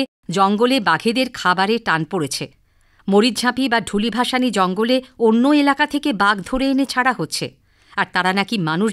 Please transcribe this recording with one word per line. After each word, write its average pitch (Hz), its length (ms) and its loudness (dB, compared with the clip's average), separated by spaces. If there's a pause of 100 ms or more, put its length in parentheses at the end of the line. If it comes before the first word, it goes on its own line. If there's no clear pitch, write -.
(300)
জঙ্গলে 202 500 2
বাঘেদের 214 520 0
খাবারে 190 460 0
টান 160 260 -2
পড়েছে। 156 400 -4 (640)
মরিচঝাঁপি 240 600 2
বা 233 120 0
ঢুলিভাসানি 233 680 -2
জঙ্গলে 196 460 0 (220)
অন্য 233 260 4 (100)
এলাকা 285 320 2
থেকে 294 260 -4
বাঘ 202 300 2
ধরে 262 280 -4
এনে 269 160 0
ছাড়া 254 260 0
হচ্ছে, 156 340 -6 (460)
আর 185 200 -4
তারা 185 200 0
নাকি 196 260 -2
মানুষ 170 340 0